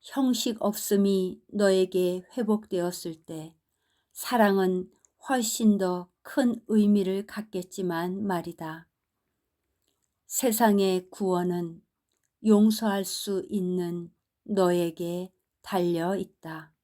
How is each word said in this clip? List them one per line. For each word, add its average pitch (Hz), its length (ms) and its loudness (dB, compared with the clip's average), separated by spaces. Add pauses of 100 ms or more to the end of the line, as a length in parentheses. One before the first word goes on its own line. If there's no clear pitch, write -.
형식 247 600 -2
없음이 196 880 0
너에게 185 720 2 (140)
회복되었을 180 880 -4
때 160 320 -14 (560)
사랑은 196 800 2 (380)
훨씬 226 500 2
더 180 320 -4 (200)
큰 240 380 0
의미를 208 580 2
갖겠지만 185 1000 -6
말이다. 170 600 -6 (1400)
세상의 202 840 2
구원은 175 720 -4 (640)
용서할 214 600 4
수 - 420 -6
있는 180 640 -4 (300)
너에게 175 880 0 (300)
달려 175 540 -2
있다. 160 680 -12